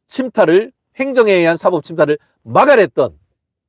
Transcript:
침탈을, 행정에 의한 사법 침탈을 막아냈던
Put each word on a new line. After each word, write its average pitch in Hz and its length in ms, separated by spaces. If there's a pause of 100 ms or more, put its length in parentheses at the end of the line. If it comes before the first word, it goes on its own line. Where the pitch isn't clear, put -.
침탈을, 220 680 (240)
행정에 254 360
의한 170 240
사법 170 260
침탈을 151 360 (240)
막아냈던 156 760 (500)